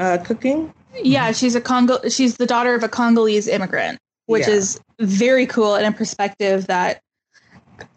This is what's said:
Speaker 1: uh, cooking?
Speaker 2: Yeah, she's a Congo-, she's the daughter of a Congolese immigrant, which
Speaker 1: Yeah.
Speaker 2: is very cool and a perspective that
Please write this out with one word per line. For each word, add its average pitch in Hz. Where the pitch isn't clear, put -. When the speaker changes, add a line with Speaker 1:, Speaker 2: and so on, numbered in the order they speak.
Speaker 1:
uh, 180
cooking? 277
Speaker 2:
Yeah, 262
she's 240
a 240
Congo-, 247
she's 240
the 247
daughter 247
of 233
a 220
Congolese 220
immigrant, -
which 220
Speaker 1:
Yeah. 214
Speaker 2:
is 196
very 240
cool 214
and 208
a 214
perspective 196
that 185